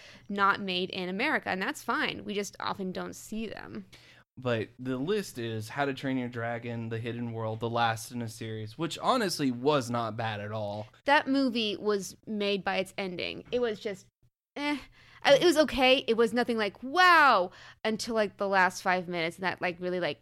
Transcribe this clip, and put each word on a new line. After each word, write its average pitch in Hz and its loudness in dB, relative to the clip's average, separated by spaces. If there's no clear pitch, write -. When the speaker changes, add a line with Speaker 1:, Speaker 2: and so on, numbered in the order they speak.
Speaker 1:
not 202 2
made 185 -2
in 180 -6
America, 226 -2
and 185 -2
that's 254 -4
fine. 254 -4
We 208 -8
just 196 -6
often 190 -4
don't 180 -8
see 220 -10
them. - -12
Speaker 2:
But 120 -2
the 127 -4
list 185 -4
is 113 -6
How 143 -2
to 139 -2
Train 135 -2
Your 123 -2
Dragon, 117 -6
The 113 -4
Hidden 117 -6
World, 110 -4
The 117 -2
Last 113 -2
in 123 -6
a 117 -6
Series, 110 -10
which 160 -4
honestly 190 0
was 123 2
not 117 -2
bad 110 -4
at 104 -8
all. 107 -6
Speaker 1:
That 285 4
movie 240 0
was 202 -2
made 202 -2
by 190 0
its 190 -6
ending. 180 -6
It 247 0
was 220 -2
just, 196 -8
eh. 294 -2
I, 285 8
it 277 8
was 330 8
okay. 262 4
It 226 4
was 226 4
nothing 233 2
like, 208 -2
wow, 277 8
until, 220 -2
like, 214 0
the 202 -2
last 190 4
five 180 0
minutes, 175 -4
and 185 -8
that, 175 -2
like, 175 -2
really, 180 -4
like, 156 -4